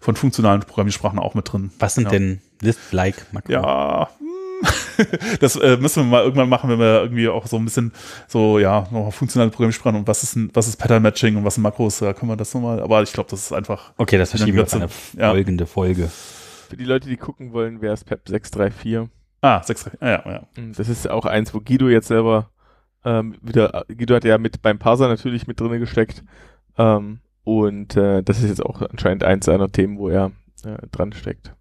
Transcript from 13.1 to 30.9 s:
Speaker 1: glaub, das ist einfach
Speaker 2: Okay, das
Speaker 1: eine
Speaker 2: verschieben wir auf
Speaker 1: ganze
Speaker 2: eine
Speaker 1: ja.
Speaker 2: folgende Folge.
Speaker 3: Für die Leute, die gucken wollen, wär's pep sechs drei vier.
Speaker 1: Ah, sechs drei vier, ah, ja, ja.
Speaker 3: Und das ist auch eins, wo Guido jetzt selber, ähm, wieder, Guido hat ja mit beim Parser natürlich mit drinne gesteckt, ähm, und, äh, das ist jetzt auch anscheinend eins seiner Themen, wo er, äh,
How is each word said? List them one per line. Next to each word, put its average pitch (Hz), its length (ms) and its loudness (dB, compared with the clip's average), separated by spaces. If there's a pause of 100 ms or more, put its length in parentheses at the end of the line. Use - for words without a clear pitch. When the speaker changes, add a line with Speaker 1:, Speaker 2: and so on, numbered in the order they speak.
Speaker 1:
glaub, - 160 -6
das 92 140 -10
ist - 120 -10
einfach 101 440 -8
Speaker 2:
Okay, 104 220 4
das 90 120 2
Speaker 1:
eine - 60 -4
Speaker 2:
verschieben 107 200 2
wir 110 60 4
auf - 80 -2
Speaker 1:
ganze 92 140 -2 (300)
Speaker 2:
eine 95 100 -6
Speaker 1:
ja. 107 60 4
Speaker 2:
folgende 92 340 0
Folge. 92 440 -2 (600)
Speaker 3:
Für 120 80 -14
die 123 80 -10
Leute, 131 240 -2
die 123 80 -6
gucken 131 360 -16
wollen, 113 280 -6
wär's 107 220 -4
pep - 260 -10
sechs 104 220 -6
drei 101 200 0
vier. 113 380 -6 (320)
Speaker 1:
Ah, 117 220 4
sechs - 200 -6
drei 101 80 -14
vier, - 100 -20
ah, 127 80 -2 (160)
ja, - 60 -10
ja. 101 120 -12 (140)
Speaker 3:
Und 113 220 -14
das 107 80 -4
ist 117 220 -4
auch 110 160 -2
eins, 107 300 0
wo 107 40 -4
Guido 127 300 2
jetzt 113 180 4
selber, 113 440 0 (520)
ähm, 113 380 -4
wieder, 113 480 2
Guido 117 260 0
hat 117 80 0
ja 110 140 6
mit 113 240 -4
beim 104 180 2
Parser 123 300 4
natürlich 117 380 -4
mit 117 120 -10
drinne 117 200 -2
gesteckt, 113 440 -2 (540)
ähm, 107 420 2 (240)
und, 104 540 0
äh, 98 260 4
das 104 180 0
ist 104 60 2
jetzt 104 160 -2
auch - 180 -6
anscheinend 95 440 -2
eins 95 220 2
seiner 95 240 2
Themen, 101 260 0
wo 98 100 -6
er, 95 240 0 (320)
äh, 107 140 -12 (140)